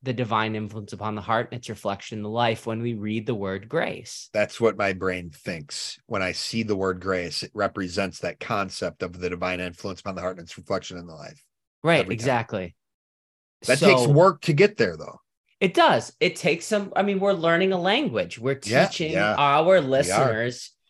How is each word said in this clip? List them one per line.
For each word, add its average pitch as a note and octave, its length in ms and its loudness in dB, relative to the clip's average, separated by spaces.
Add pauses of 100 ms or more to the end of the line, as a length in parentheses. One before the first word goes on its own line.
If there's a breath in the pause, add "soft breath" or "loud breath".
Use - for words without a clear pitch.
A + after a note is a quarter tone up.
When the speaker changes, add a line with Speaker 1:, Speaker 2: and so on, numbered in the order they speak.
Speaker 1:
the B2+ 100 -4
divine A2 440 -2
influence G#2 360 -8
upon G#2+ 220 -6
the G#2+ 60 -8
heart A2+ 320 0
and B2 60 -8
its A#2+ 100 -14
reflection G#2 500 -8
in G#2 40 -8
the G#2 80 -8
life A#2 360 0
when A2+ 140 -4
we A#2 140 -4
read G#2+ 320 -4
the B2 80 -2
word G2 340 -6
grace. - 640 -6
Speaker 2:
That's G#2 280 0
what A2 160 4
my G2 180 0
brain F2+ 360 -4
thinks. - 760 -10
When G2+ 160 -4
I F2+ 100 -2
see A2+ 300 -4
the G#2 140 -2
word F#2+ 240 -2
grace, F2+ 420 -4
it F#2 120 -10
represents F#2+ 680 -4
that F2 200 -6
concept F#2+ 600 -6
of F2 180 -8
the F2+ 80 -2
divine F2+ 320 -4
influence F2+ 400 -8
upon G2 160 -8
the F2 60 -8
heart F#2 160 -6
and E2+ 80 -16
its - 120 -18
reflection F#2 380 -6
in F2 100 -14
the E2 80 -18
life. - 300 -18 (400)
Speaker 1:
Right, D#3+ 160 4
Speaker 2:
Every G2 160 -2
time. A2 40 -8
Speaker 1:
exactly. A2+ 560 -2 (920)
Speaker 2:
That C3 120 4
takes D#3 240 8
Speaker 1:
So B2 80 4
Speaker 2:
work F3 320 8
to E3 100 2
get G3 240 6
there, F2+ 200 0
though. - 220 -16 (420)
Speaker 1:
It F#3 140 2
does. A#3 440 4
It F3 180 2
takes E3+ 300 0
some, G3+ 300 -2
I F#3 60 4
mean, G3+ 180 0
we're G3 140 4
learning E3+ 380 2
a F#3 60 0
language. F3 600 0
We're C3 260 -2
Speaker 2:
Yeah, C3 220 4
Speaker 1:
teaching D#3+ 260 -4
Speaker 2:
yeah. G#2 240 2
Speaker 1:
our C#3+ 280 4
Speaker 2:
We F#3 120 6
are. F3+ 40 6
Speaker 1:
listeners B2 880 0 (200)